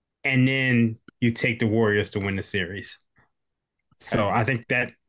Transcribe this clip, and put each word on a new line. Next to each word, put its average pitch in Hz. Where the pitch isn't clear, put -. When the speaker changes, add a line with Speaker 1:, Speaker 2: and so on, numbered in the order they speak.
Speaker 1:
and 131
then 127
you 120
take 117
the 117
Warriors 104
to 104
win 98
the 95
series. 92
So 107
Speaker 2:
Okay. 95
Speaker 1:
I 127
think 120
that, 123